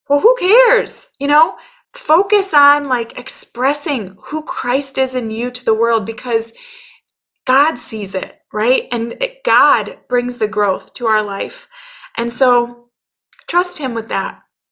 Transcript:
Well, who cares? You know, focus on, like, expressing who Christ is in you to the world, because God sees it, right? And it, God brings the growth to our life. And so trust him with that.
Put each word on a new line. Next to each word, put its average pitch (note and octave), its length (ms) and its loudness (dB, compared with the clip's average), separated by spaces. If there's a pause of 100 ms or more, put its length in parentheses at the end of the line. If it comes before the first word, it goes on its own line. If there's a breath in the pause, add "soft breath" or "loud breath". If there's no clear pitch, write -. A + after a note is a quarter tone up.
Well, C#4+ 120 2
who A#4 160 4
cares? F#4+ 720 2 (100)
You C#4 100 -4
know, D4+ 300 4 (360 loud breath)
focus G4 600 2
on, C#4+ 340 4
like, A#3 300 -4
expressing B3+ 1000 -4 (100)
who D4+ 180 -6
Christ C4 560 -4
is C4 160 0
in A3+ 160 -4
you A#3 180 -4
to - 160 -10
the A3+ 80 4
world, A3 320 0
because A3+ 480 -4 (960 loud breath)
God C4+ 320 2
sees G3+ 340 -8
it, - 280 -8 (100)
right? A#3 400 0
And A#3 300 -4
it, - 220 -6
God A#3 540 2 (120)
brings B3 280 -2
the G#3+ 120 0
growth G#3 460 -2
to A#3+ 120 -4
our G#3+ 160 2
life. G3+ 460 -10 (480 loud breath)
And A#3 140 -4
so B3 580 0 (580)
trust - 300 -2
him C4 160 -6
with A3 160 -8
that. G3 320 -6 (300)